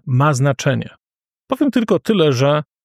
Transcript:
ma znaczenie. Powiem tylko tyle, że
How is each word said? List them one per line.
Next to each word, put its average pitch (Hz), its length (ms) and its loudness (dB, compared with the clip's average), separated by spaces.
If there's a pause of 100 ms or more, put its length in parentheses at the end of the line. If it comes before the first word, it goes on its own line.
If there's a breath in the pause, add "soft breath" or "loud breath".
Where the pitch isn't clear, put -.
ma 143 280 0
znaczenie. 131 600 -2 (520)
Powiem 269 240 -2
tylko 214 280 0
tyle, 160 340 2
że 143 300 0 (220)